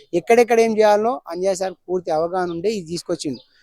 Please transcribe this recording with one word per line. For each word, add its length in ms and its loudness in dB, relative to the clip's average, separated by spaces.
ఎక్కడెక్కడ 460 4
ఏం 180 2
చేయాలనో 500 4
అంజయ్య 280 -2
సార్ 180 -6
పూర్తి 220 -4
అవగాహన 400 -2
ఉండే 200 -4
ఇది 160 -6
తీసుకొచ్చిండు. 540 -6